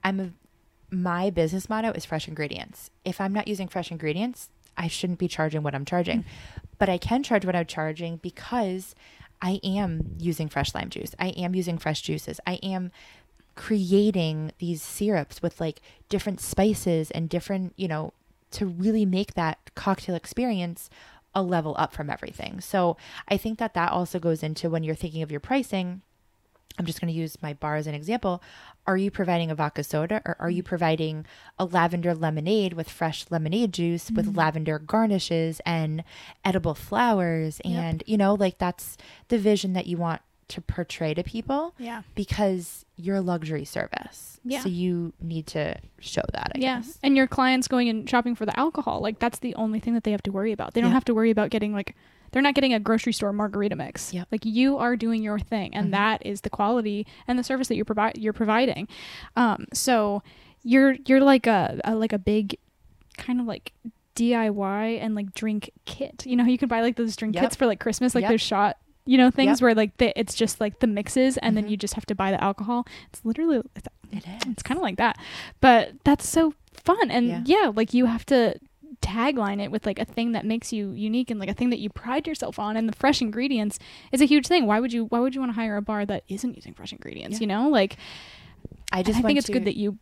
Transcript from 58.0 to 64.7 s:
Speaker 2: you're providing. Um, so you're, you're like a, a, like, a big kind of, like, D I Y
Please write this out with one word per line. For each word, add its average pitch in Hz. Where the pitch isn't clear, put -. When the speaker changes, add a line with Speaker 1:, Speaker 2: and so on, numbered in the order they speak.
Speaker 2:
you're 214
providing. 220
Um, 233
so 208
you're, 262
you're 262
like 269
a, 180
a, 220
like, 220
a 208
big 208
kind 247
of, 247
like, -
D 233
I 226
Y 202